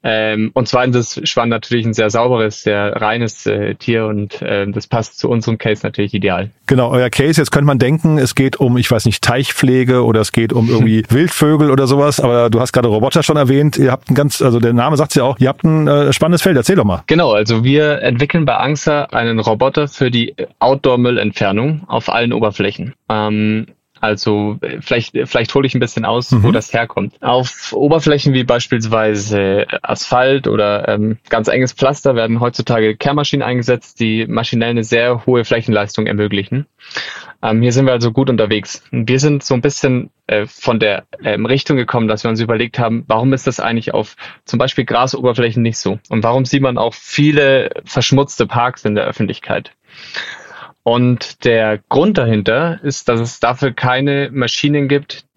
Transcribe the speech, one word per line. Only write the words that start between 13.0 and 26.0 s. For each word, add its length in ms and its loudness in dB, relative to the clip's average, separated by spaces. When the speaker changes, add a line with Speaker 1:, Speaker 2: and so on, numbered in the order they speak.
Speaker 2:
schon 200 2
erwähnt. 340 2
Ihr 140 4
habt 180 -4
ein 60 2
ganz, 260 0
also 200 2
der 120 2
Name 240 2
sagt's 200 0
ja 80 4
auch, 160 0
ihr 80 4
habt 160 -4
ein, 240 4
äh, 240 4
spannendes 300 2
Feld. 140 4
Erzähl 200 2
doch 80 2
mal. 240 0
Speaker 1:
Genau, 240 2
also 320 2
wir 360 2
entwickeln 440 0
bei 100 2
Angsa 520 0
einen 340 -2
Roboter 480 0
für 240 -2
die 240 -2
Outdoor-Müllentfernung 1300 0
auf 200 -4
allen 240 0
Oberflächen. 640 -2
Ähm, 580 -2
also, 600 -2
äh, 200 -8
vielleicht, 440 -4
vielleicht 320 -4
hole 100 2
ich 80 -2
ein 60 2
bisschen 240 -4